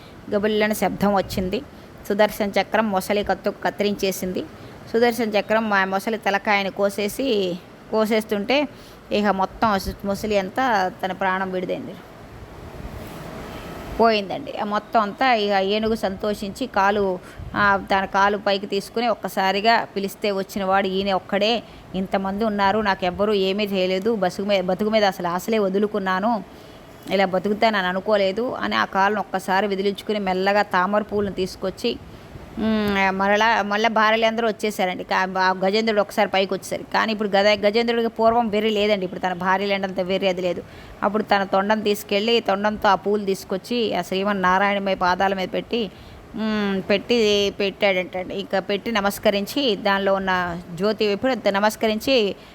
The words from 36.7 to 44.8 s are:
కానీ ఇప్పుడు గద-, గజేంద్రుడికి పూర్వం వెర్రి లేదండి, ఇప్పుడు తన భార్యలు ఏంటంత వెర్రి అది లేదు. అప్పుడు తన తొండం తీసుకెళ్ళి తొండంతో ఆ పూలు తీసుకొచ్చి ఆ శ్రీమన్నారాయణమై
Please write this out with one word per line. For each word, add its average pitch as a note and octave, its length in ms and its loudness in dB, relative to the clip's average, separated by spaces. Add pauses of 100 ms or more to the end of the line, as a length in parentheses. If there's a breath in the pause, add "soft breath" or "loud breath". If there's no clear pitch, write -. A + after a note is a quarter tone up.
కానీ G3+ 200 2
ఇప్పుడు G#3 180 -2
గద-, G3+ 300 4
గజేంద్రుడికి A#3 480 2
పూర్వం A3+ 420 2
వెర్రి G#3+ 200 2
లేదండి, G#3 340 2
ఇప్పుడు F#3+ 160 -6
తన F3+ 140 -2
భార్యలు F#3+ 400 0
ఏంటంత F#3+ 260 -2
వెర్రి F#3+ 280 0
అది F#3 140 0
లేదు. F3 220 -2 (400 loud breath)
అప్పుడు G#3 200 0
తన G3+ 200 2
తొండం G3+ 360 2
తీసుకెళ్ళి G#3 600 0
తొండంతో G#3+ 500 0
ఆ F#3+ 60 6
పూలు G3+ 300 0
తీసుకొచ్చి G3 680 -2
ఆ F3+ 60 0
శ్రీమన్నారాయణమై G3 920 0